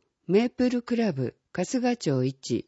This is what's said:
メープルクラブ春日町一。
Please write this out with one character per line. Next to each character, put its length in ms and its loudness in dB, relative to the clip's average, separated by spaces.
メ 200 4
ー 40 -4
プ 200 0
ル 100 -2
ク 160 -4
ラ 160 2
ブ 240 -4
春 300 -4
日 160 0
町 260 0
一。 440 -4